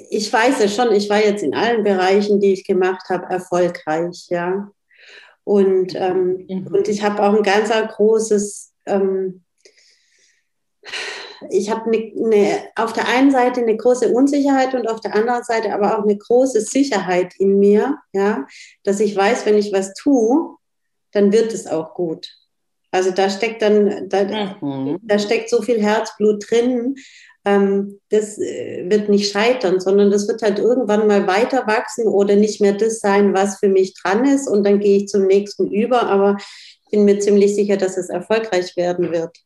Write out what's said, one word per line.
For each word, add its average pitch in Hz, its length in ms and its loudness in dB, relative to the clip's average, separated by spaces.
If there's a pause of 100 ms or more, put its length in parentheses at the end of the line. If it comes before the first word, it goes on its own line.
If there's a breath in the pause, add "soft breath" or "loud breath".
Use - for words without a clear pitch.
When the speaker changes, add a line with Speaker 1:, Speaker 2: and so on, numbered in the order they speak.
(100)
Speaker 1:
ich 208 220 -4
weiß 254 280 2
es 202 160 2
schon, 240 180 2
ich 202 160 0
war 208 100 2
jetzt 208 220 0
in 143 120 -4
allen 220 280 0
Bereichen, 202 560 2
die 202 140 2
ich 190 120 -6
gemacht 185 440 -2
habe, 180 180 -4
erfolgreich, 175 1000 -4
ja. 185 420 -4 (720 loud breath)
Und, 190 540 2
ähm, 185 520 -2
Speaker 2:
Mhm. 190 200 -8
Speaker 1:
und 196 200 0
ich 214 140 -4
habe 202 220 0
auch 202 100 2
ein 214 80 4
ganz, 214 300 2
ein 220 160 0
großes, 208 840 0 (140)
ähm, 190 560 -2 (2000 loud breath)
ich 208 200 -2
habe 226 200 -6
ne, 220 260 -2
ne, 208 420 2 (160)
auf 226 180 -4
der 214 160 -4
einen 262 220 4
Seite 254 300 2
eine 220 160 0
große 240 360 2
Unsicherheit 269 600 2
und 226 140 -4
auf 220 120 -6
der 196 140 -6
anderen 233 300 -2
Seite 214 280 -4
aber 202 260 0
auch 208 60 -4
eine 208 120 2
große 247 440 2
Sicherheit 185 800 -2
in 196 200 2
mir, 214 400 4 (140)
ja, 214 340 -2 (380 loud breath)
dass 202 160 -2
ich 208 160 0
weiß, 214 300 0
wenn 208 100 4
ich 202 160 0
was 196 220 -4
tue, 269 600 0 (560)
dann 202 200 2
wird 220 220 2
es - 120 -12
auch 160 280 -6
gut. 170 340 -8 (640)
Also 185 220 0
da 196 180 0
steckt 220 320 -6
dann, 208 460 2
da, 196 520 -2
Speaker 2:
Mhm. 139 420 -6
Speaker 1:
da 208 160 0
steckt 226 300 -2
so 233 140 0
viel 226 180 -2
Herzblut 208 720 0
drin, 240 460 0 (480 loud breath)
ähm, 202 560 0 (100)
das, 214 280 -2
äh, 117 520 -8
wird 208 180 2
nicht 202 220 2
scheitern, 202 500 0
sondern 202 300 4
das 202 160 0
wird 226 160 -4
halt 202 160 0
irgendwann 214 480 0
mal 202 200 2
weiter 233 400 0
wachsen 220 420 -2
oder 202 260 2
nicht 208 260 2
mehr 202 120 4
das 220 280 -2
sein, 202 320 2
was 196 260 -2
für 208 100 0
mich 190 260 2
dran 208 320 -2
ist 277 220 0
und 202 160 0
dann 202 160 2
gehe 202 180 2
ich 202 100 -2
zum 196 180 0
nächsten 196 440 0
über, 233 320 0
aber 196 380 2
ich - 500 -20
bin 208 140 2
mir 202 160 4
ziemlich 202 340 4
sicher, 202 220 0
dass 190 200 -4
es 185 120 -4
erfolgreich 180 680 -4
werden 175 360 -2
wird, 165 340 -6